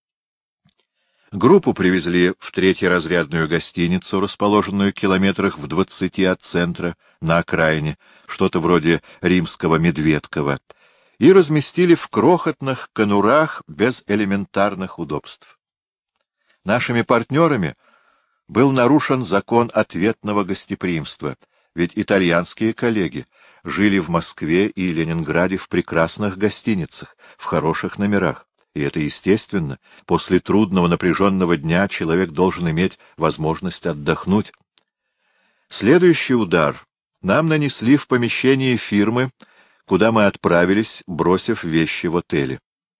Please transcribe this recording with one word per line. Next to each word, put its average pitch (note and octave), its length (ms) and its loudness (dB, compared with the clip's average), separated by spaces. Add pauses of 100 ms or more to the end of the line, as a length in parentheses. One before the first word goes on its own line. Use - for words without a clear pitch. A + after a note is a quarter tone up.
(1300)
Группу A#2+ 420 4
привезли F2+ 640 2
в - 120 -16
третьеразрядную E2+ 960 0
гостиницу, E2+ 720 -2
расположенную G2+ 760 0
километрах F#2+ 640 0
в D2 100 -10
двадцати F#2+ 560 -2
от F#2 180 0
центра, F2 540 -4 (260)
на E2 180 0
окраине, D#2 580 -2 (300)
что-то F#2+ 340 -2
вроде E2 400 2 (200)
римского F2 540 0
Медведкова, D2+ 840 0 (580)
и C#3+ 140 6
разместили E3+ 640 4
в - 120 -12
крохотных C3+ 880 0
конурах G#2+ 720 2
без G2+ 400 -2
элементарных G2 920 -2
удобств. - 640 -12 (1040)
Нашими A#2 380 0
партнерами B2 720 0 (720)
был C3+ 240 4
нарушен C3 540 2
закон A2 480 2
ответного G#2 720 -2
гостеприимства — E2+ 920 -6 (380)
ведь E2+ 220 -4
итальянские G2 800 0
коллеги G2 520 -4 (380)
жили G2 360 0
в D#2+ 100 -4
Москве E2+ 580 -2
и F#2 260 -4
Ленинграде E2 640 -2
в - 100 -12
прекрасных F2+ 720 -2
гостиницах, G2 800 -4 (200)
в - 80 -16
хороших D#2+ 520 -4
номерах. G2 500 -2 (280)
И D2 60 -4
это C#2+ 180 -4
естественно. D#2+ 800 -2 (260)
После F2+ 340 0
трудного, F#2 480 2
напряженного F2 680 0
дня E2+ 300 0
человек F2 440 -2
должен F2 380 -2
иметь E2+ 300 -2 (180)
возможность D#2+ 720 -4
отдохнуть. E2 640 -2 (1160)
Следующий D#3+ 640 4
удар E2 500 0 (360)
нам C3 260 0
нанесли C#3+ 500 2
в - 100 -4
помещении B2+ 680 0
фирмы, A2+ 560 0 (540)
куда G2 260 2
мы G#2+ 160 4
отправились, F#2 800 0
бросив F2+ 560 -2
вещи D#2+ 440 -2
в E2+ 100 -2
отеле. C#2 420 -4 (400)